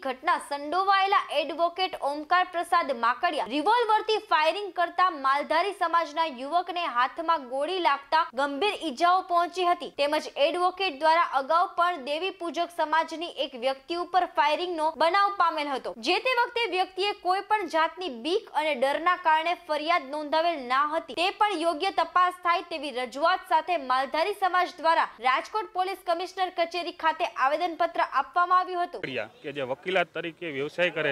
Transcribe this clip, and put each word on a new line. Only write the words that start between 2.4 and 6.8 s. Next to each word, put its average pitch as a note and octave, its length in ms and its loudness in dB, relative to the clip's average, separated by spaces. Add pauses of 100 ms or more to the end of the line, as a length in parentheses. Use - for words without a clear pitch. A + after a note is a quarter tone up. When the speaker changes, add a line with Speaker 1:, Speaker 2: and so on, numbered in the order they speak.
Speaker 1:
પ્રસાદ E4+ 360 0 (140)
માકડિયા A#3+ 500 0
રિવોલ્વરથી G#4+ 640 2 (140)
ફાયરિંગ F4 440 2
કરતા F4+ 440 2
માલધારી C#4+ 640 0
સમાજના E4 440 0 (140)
યુવકને E4+ 460 -2